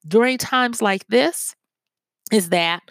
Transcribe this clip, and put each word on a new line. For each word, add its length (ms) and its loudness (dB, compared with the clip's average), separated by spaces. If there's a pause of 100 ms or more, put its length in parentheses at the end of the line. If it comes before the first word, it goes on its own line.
during 320 2
times 440 -2
like 260 -2
this 460 0 (760)
is 200 0
that 400 0